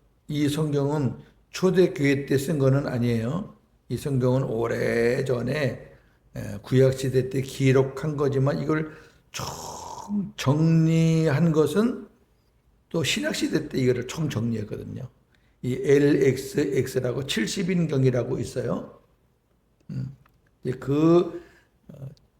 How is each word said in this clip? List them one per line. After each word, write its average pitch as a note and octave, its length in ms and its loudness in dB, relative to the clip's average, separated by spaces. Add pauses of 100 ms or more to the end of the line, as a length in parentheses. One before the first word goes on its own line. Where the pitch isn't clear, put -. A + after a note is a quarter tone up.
(280)
이 D3 220 0
성경은 C#3+ 680 0 (300)
초대교회 C#3+ 760 2
때 C#3 120 0
쓴 D3+ 200 -2
거는 C3+ 300 4
아니에요. A#2+ 680 -2 (340)
이 A#2+ 80 -4
성경은 C3 480 0
오래전에, A#2+ 1500 -2 (440)
에, G#2 280 -10
구약시대 C3 680 2
때 C3 120 -4
기록한 C3+ 760 0
거지만, C#3 420 0
이걸 D#3 360 -2 (360)
총 - 1040 -8
정리한 D#3+ 1120 4
것은 F3 580 0 (800)
또 E3 120 -2
신약 B3+ 320 -2
시대 F#3 320 -2
때 B2+ 120 -6
이거를 B2 280 0
총 D#3 220 -4
정리했거든요. A2 800 -6 (540)
이 B2 100 -2
엘엑스엑스라고 C#3 1500 2
칠십 G3 440 -2
인경이라고 C3+ 720 0
있어요. B2 600 -6 (880)
음, - 260 -8 (480)
이제 B2+ 140 -4
그, E3 640 2 (460)
어, C3 200 -18 (320)